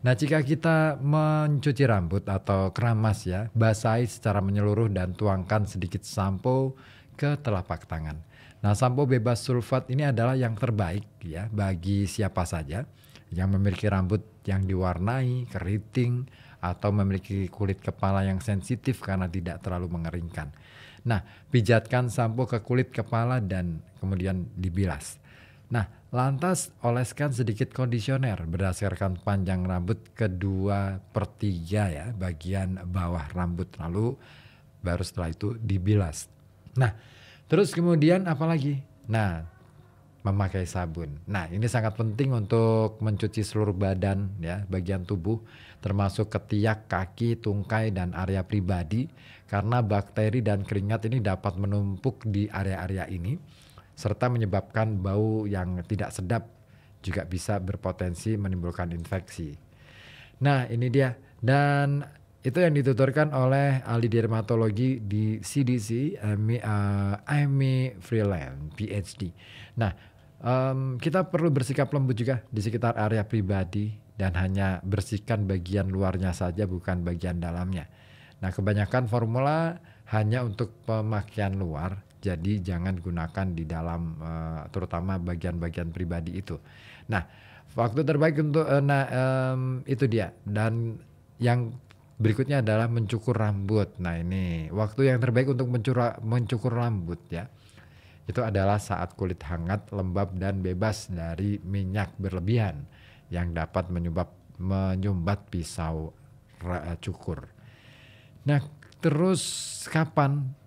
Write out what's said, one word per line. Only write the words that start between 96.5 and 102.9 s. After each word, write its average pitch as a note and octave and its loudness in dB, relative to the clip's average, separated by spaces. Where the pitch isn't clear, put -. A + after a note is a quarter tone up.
rambut G#2 -2
ya. E2 -6
Itu - 0
adalah G2+ 4
saat F2+ -4
kulit F2+ -2
hangat, E2+ -2
lembab, F#2 0
dan F#2+ -2
bebas F#2 -2
dari F2+ -4
minyak G2 -2
berlebihan F#2+ 0